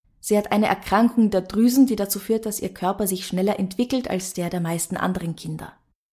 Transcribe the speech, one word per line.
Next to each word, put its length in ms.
Sie 180
hat 140
eine 140
Erkrankung 640
der 100
Drüsen, 460
die 100
dazu 240
führt, 260
dass 140
ihr 120
Körper 360
sich 180
schneller 320
entwickelt 500
als 260
der 160
der 100
meisten 360
anderen 380
Kinder. 380